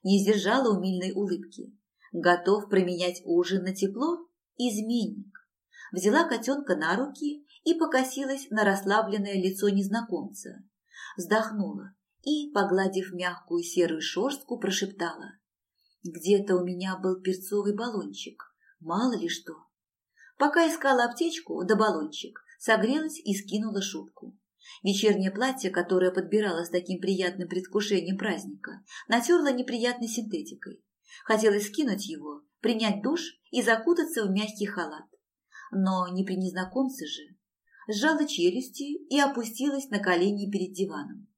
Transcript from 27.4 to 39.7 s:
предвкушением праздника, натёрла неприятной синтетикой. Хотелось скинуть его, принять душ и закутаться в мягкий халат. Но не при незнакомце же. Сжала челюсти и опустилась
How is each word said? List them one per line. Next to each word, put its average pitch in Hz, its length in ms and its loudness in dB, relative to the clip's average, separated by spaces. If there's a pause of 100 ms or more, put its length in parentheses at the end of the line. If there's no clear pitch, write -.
предвкушением 185 680 -2
праздника, - 680 -6 (240)
натёрла 285 440 4
неприятной 240 560 -2
синтетикой. - 760 -8 (420)
Хотелось 208 420 4
скинуть 247 400 -2
его, 151 340 -10 (200)
принять 220 400 0
душ 311 340 -2 (160)
и 247 100 0
закутаться 233 600 2
в 190 80 0
мягкий 202 340 -2
халат. 156 400 -8 (680)
Но 190 360 2
не 185 160 -2
при 190 120 -2
незнакомце 185 680 -2
же. - 180 -10 (680)
Сжала 294 360 2
челюсти 254 680 -2 (100)
и 285 120 2
опустилась 277 720 0